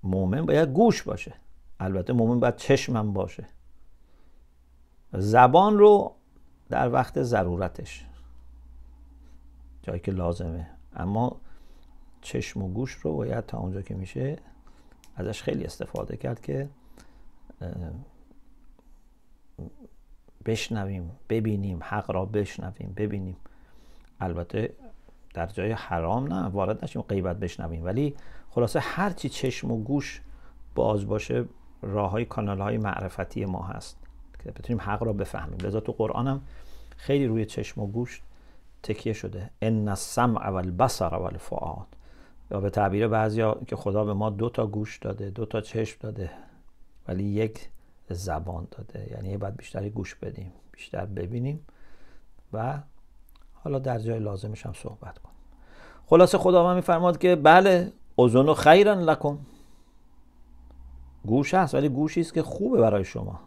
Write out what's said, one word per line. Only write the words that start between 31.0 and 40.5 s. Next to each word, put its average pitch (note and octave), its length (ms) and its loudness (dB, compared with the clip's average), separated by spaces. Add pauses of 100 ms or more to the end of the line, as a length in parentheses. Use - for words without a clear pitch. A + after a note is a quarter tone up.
باشه A2 380 -2 (380)
راههای، G2+ 420 -2
کانال‌های G2+ 540 -4
معرفتی G2 640 -6
ما F#2+ 180 -4
هست - 340 -10 (480)
که A2 60 -10
بتونیم - 320 -4
حق G2+ 200 -4
را A2+ 100 -2
بفهمیم. G2 500 -6
لذا G2+ 180 -2
تو G#2+ 120 -6
قرآن A#2 360 -2
هم C#3 140 -2 (540)
خیلی C#3 300 0
روی A2+ 200 0
چشم - 340 -8
و G#2 60 -4
گوش A2+ 360 -6 (600)
تکیه A2 300 -4
شده. G2 380 -8 (120)
ان A2 260 2
السمع G#2+ 600 0
والبصر F#2 680 0